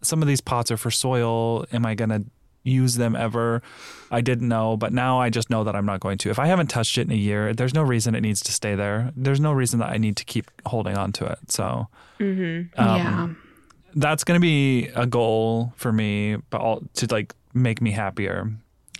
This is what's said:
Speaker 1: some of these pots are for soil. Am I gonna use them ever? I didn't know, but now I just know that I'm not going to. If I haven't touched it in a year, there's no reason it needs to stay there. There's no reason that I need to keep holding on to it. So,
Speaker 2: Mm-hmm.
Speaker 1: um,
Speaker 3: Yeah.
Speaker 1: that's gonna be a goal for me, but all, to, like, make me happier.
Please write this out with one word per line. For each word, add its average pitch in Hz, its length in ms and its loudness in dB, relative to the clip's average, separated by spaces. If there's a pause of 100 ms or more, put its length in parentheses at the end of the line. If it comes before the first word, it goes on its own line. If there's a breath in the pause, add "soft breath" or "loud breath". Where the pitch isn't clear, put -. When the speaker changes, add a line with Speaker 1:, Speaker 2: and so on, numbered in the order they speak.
Speaker 1:
some 160 220 0
of 147 60 4
these 135 120 2
pots 120 300 -2
are 117 80 -2
for 120 120 -4
soil. 117 840 0
Am 117 120 0
I 110 100 -2
gonna 107 300 0 (400)
use 131 300 2
them 117 200 0
ever? 117 460 0 (500 loud breath)
I 117 120 0
didn't 120 260 0
know, 113 300 2
but 110 160 -2
now 127 260 2
I 123 80 2
just 113 220 -2
know 113 140 0
that 104 120 -2
I'm 101 80 -2
not 98 160 -2
going 98 180 -2
to. 104 120 -2
If 107 80 0
I 135 80 2
haven't 170 220 2
touched - 280 -2
it 123 60 0
in - 100 -2
a 117 40 2
year, 104 360 0
there's 123 220 -2
no 156 80 2
reason 120 320 2
it 117 80 0
needs 107 220 0
to - 80 -4
stay 104 220 -2
there. 104 400 -2
There's 139 260 0
no 151 120 4
reason 123 280 2
that - 100 -2
I 113 80 -2
need 107 180 0
to - 80 -8
keep - 260 -6 (140)
holding 98 320 -2
on 98 160 -2
to - 140 -6
it. - 240 -10
So, - 380 -2 (300 soft breath)
Speaker 2:
Mm-hmm. 175 600 -2
Speaker 1:
um, 190 160 4
Speaker 3:
Yeah. 175 320 0 (640 loud breath)
Speaker 1:
that's 151 300 2
gonna 175 160 4
be 139 560 4
a 120 100 0
goal 113 680 2
for 120 160 -2
me, 104 440 0 (120)
but 113 140 -4
all, - 200 0 (120)
to, - 160 -2
like, 107 240 -2 (180)
make 120 300 2
me 113 80 2
happier. 98 600 -4 (500)